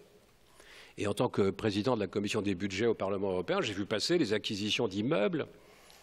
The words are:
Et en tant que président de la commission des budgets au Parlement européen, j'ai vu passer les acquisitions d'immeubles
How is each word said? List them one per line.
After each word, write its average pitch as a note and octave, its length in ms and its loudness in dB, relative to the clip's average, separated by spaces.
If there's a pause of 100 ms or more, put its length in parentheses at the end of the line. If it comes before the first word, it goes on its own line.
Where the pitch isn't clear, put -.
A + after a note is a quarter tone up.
(960)
Et G2+ 100 -2
en G2+ 60 0
tant B2 160 2
que - 220 4
président G#2+ 440 0
de G#2 60 -2
la G2 60 0
commission G#2 340 -2
des G2 140 0
budgets G2 320 0
au A2+ 80 4
Parlement G2 360 -2
européen, F#2 300 0
j'ai B2 120 -2
vu G2 120 -4
passer A2 320 0
les A#2 160 2
acquisitions G#2 540 0
d'immeubles C#3 600 0 (560)